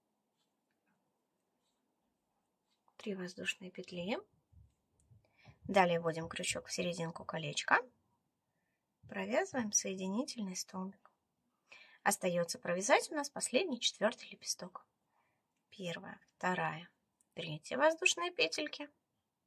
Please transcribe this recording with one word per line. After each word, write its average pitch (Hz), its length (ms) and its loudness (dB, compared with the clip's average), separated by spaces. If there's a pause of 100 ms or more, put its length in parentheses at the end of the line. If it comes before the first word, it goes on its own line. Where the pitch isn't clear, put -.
(3000)
Три 202 180 -4
воздушные 185 560 -6
петли. 185 480 -6 (1400)
Далее 175 360 6
вводим 165 280 -2
крючок - 400 -4
в - 40 -8
серединку 170 540 -4
колечка. - 540 2 (1300)
Провязываем 220 600 0
соединительный 196 840 0
столбик. - 560 -8 (920)
Остается 175 560 2
провязать 208 520 4
у 339 40 -4
нас 285 160 -2
последний 262 480 0
четвертый - 500 0
лепесток. - 560 -8 (840)
Первая, 180 500 -10 (180)
вторая, 170 500 0 (460)
третья 165 440 -6
воздушные 330 540 4
петельки. 302 580 -2 (580)